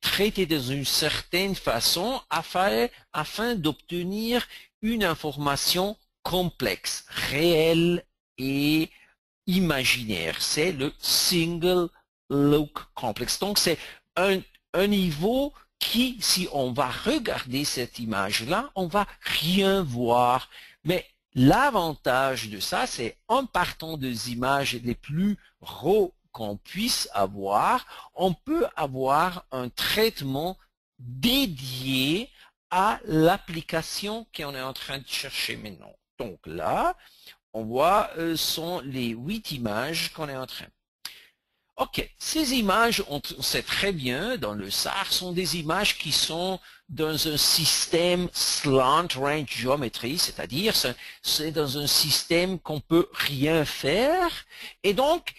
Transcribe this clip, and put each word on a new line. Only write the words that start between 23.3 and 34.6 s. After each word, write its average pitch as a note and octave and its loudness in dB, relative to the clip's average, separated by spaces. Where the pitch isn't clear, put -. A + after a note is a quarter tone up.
partant D#3+ -4
des B2 -4
images C3 0
les A#2+ -2
plus F#3 -2
raw F#3+ 0
qu'on G#2 -6
puisse - -4
avoir, G2+ 0
on F3+ 0
peut D#4+ 0
avoir D3 0
un B2+ -6
traitement F3 -2
dédié C3+ 0
à F#3+ 2
l'application E3 0
qu'on C#3+ -8
est C3 -8